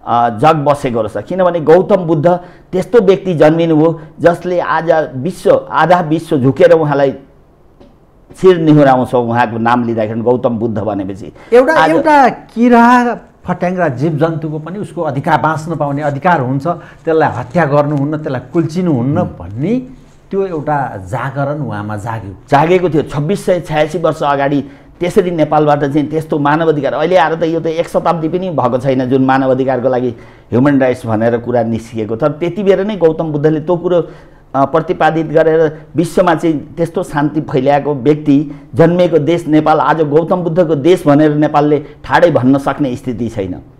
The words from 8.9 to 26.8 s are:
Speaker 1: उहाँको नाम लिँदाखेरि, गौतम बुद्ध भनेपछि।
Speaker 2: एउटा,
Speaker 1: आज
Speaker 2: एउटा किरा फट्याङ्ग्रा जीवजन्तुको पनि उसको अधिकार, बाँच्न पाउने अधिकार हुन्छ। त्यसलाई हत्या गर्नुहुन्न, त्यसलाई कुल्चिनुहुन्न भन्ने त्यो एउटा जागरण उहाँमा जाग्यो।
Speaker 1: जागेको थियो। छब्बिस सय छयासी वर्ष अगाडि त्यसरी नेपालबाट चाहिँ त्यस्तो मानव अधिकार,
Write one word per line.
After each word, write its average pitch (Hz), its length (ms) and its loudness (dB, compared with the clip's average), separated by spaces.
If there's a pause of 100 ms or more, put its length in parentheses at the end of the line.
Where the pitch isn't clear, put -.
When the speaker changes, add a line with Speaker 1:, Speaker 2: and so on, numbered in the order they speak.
Speaker 1:
उहाँको 117 440 0
नाम 117 260 2
लिँदाखेरि, 113 360 -2
गौतम 120 380 0
बुद्ध 113 200 -2
भनेपछि। 98 540 -6 (200)
Speaker 2:
एउटा, 254 200 4
Speaker 1:
आज 320 180 2
Speaker 2:
एउटा 302 380 4
किरा 240 840 2 (300)
फट्याङ्ग्रा 180 440 -2
जीवजन्तुको 156 720 -2
पनि 170 200 -12
उसको 175 240 -8
अधिकार, 151 380 -2
बाँच्न 156 360 -4
पाउने 143 260 -4
अधिकार 147 380 0
हुन्छ। 135 260 -4
त्यसलाई 160 680 -2
हत्या 147 340 -2
गर्नुहुन्न, 147 500 0
त्यसलाई 147 240 -6 (120)
कुल्चिनुहुन्न 160 720 0
भन्ने 135 560 -6 (520)
त्यो 196 160 -2
एउटा 143 500 -4
जागरण 131 640 -6
उहाँमा 107 360 -8
जाग्यो। 101 360 -10 (180)
Speaker 1:
जागेको 170 400 2
थियो। 139 120 0
छब्बिस 151 440 -4
सय 180 140 0
छयासी 156 380 -2
वर्ष 156 240 -2
अगाडि 143 420 0 (360)
त्यसरी 180 300 0
नेपालबाट 151 540 2
चाहिँ 143 240 -2
त्यस्तो 156 300 -4
मानव 151 300 2
अधिकार, 139 240 0